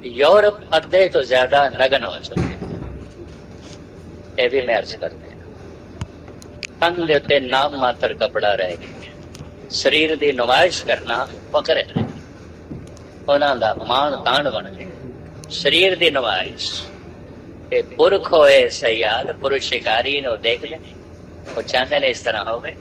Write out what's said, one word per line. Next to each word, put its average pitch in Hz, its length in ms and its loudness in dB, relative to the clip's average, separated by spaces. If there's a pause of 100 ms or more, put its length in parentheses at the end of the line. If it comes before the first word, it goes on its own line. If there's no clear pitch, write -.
ਯੂਰਪ 160 720 4
ਅੱਧੇ 180 320 4
ਤੋਂ 165 140 2
ਜ਼ਿਆਦਾ 127 460 4
ਨਗਨ 127 360 2
ਹੋ 92 140 -8
ਚੁੱਕੇ। - 380 -6 (1900)
ਇਹ 123 80 2
ਵੀ 135 120 0
ਮੈਂ 117 160 0
ਅਰਜ਼ - 180 -6
ਕਰਦੇ - 340 -10
ਹਾਂ। - 60 -18 (1400)
ਤਨ 170 260 0
ਦੇ 151 100 4
ਉੱਤੇ 139 240 2
ਨਾਮ 135 360 0
ਮਾਤਰ 123 380 0
ਕੱਪੜਾ 104 400 0
ਰਹਿ 90 220 -4
ਗਿਆ। - 360 -16 (580)
ਸਰੀਰ 151 460 2
ਦੀ 143 160 2
ਨੁਮਾਇਸ਼ 131 520 2
ਕਰਨਾ 127 440 -2 (280)
ਫਕਰ 151 200 2
ਹੈ। - 280 -2 (1200)
ਉਹਨਾਂ 143 280 4
ਦਾ 110 180 0
ਮਾਣ 127 500 0
ਤਾਣ 135 260 2
ਬਣ 95 200 -8
ਗਿਆ। 95 180 -14 (640)
ਸਰੀਰ 175 460 2
ਦੀ 165 140 4
ਨੁਮਾਇਸ਼। 107 720 -2 (920)
ਇਹ 120 100 2
ਪੁਰਖ 185 500 2
ਹੋਏ 139 360 8
ਸਯਾਦ, 113 640 -2
ਪੁਰਸ਼ 135 360 -2
ਸ਼ਿਕਾਰੀ 120 520 0
ਨੂੰ 117 200 -4
ਦੇਖ 113 240 0
ਲੈ, 160 140 -12 (800)
ਉਹ 113 60 -4
ਚਾਹੁੰਦੇ 131 380 0
ਨੇ 135 60 0
ਇਸ 123 140 -2
ਤਰ੍ਹਾਂ 107 240 -4
ਹੋਵੇ। 123 360 -8